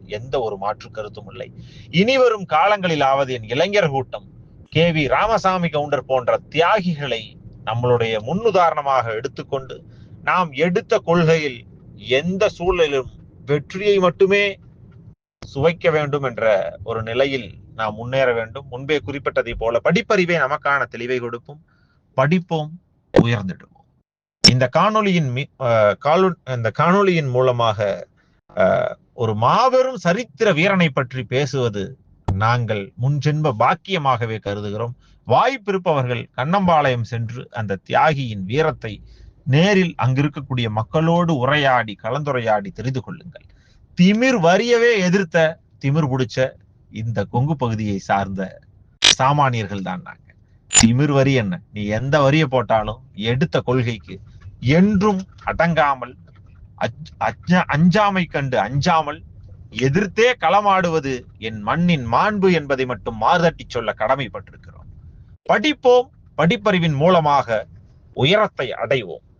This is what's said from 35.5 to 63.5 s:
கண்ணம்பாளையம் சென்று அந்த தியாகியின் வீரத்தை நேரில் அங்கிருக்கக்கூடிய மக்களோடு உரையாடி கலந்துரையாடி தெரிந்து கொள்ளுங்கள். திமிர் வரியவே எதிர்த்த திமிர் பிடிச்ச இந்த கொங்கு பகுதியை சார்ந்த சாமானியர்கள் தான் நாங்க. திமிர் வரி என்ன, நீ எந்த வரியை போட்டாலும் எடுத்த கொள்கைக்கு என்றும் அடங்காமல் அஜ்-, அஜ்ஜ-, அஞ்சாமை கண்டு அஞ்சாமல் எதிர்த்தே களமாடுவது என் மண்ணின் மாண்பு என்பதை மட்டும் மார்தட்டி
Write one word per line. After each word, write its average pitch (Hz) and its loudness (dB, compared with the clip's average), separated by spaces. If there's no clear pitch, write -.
கண்ணம்பாளையம் 147 2
சென்று 117 -8
அந்த 98 -6
தியாகியின் 127 0
வீரத்தை 120 -4
நேரில் 180 2
அங்கிருக்கக்கூடிய 131 -2
மக்களோடு 160 0
உரையாடி 127 0
கலந்துரையாடி 113 -2
தெரிந்து 127 -6
கொள்ளுங்கள். - -16
திமிர் 226 4
வரியவே 226 4
எதிர்த்த 175 0
திமிர் 143 0
பிடிச்ச 131 -2
இந்த 107 -4
கொங்கு 135 -2
பகுதியை 110 -4
சார்ந்த 95 -4
சாமானியர்கள் 123 0
தான் 92 -8
நாங்க. - -20
திமிர் 127 4
வரி 139 4
என்ன, 98 -2
நீ 104 -8
எந்த 127 0
வரியை 147 4
போட்டாலும் 113 0
எடுத்த 123 -2
கொள்கைக்கு 117 -4
என்றும் 190 2
அடங்காமல் 143 -2
அஜ்-, - -8
அஜ்ஜ-, 170 0
அஞ்சாமை 185 2
கண்டு 135 -2
அஞ்சாமல் 147 0
எதிர்த்தே 180 2
களமாடுவது 170 0
என் 110 -10
மண்ணின் 143 0
மாண்பு 190 2
என்பதை 139 0
மட்டும் 113 -6
மார்தட்டி 165 2